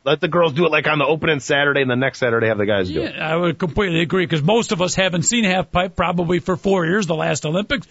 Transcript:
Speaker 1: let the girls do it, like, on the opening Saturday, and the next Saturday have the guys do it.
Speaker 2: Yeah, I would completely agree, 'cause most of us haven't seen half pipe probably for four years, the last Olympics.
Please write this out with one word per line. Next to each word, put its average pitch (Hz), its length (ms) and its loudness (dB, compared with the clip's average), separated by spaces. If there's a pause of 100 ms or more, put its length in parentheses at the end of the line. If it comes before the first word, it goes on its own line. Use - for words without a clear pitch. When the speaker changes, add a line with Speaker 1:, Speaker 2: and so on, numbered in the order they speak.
Speaker 1:
let 147 160 2
the 185 60 -2
girls 165 260 2
do 165 140 2
it, 156 60 2
like, 151 160 0
on 151 100 0
the 139 80 2
opening 156 320 0
Saturday, 143 420 2
and 131 80 0
the 123 60 0
next 131 240 -2
Saturday 117 300 2
have 107 100 0
the 104 80 0
guys 98 240 0
do 156 120 -4
it. - 120 -6
Speaker 2:
Yeah, 160 180 -4
I 160 40 0
would 170 200 0
completely 175 440 0
agree, 175 260 0
'cause 151 160 -2
most 214 300 2
of 180 100 -2
us 180 140 -2
haven't 180 260 0
seen 233 220 2
half 185 260 0
pipe 180 240 -2
probably 175 460 0
for 185 160 -2
four 190 300 0
years, 190 200 0
the 160 80 -2
last 160 320 -2
Olympics. 196 440 -2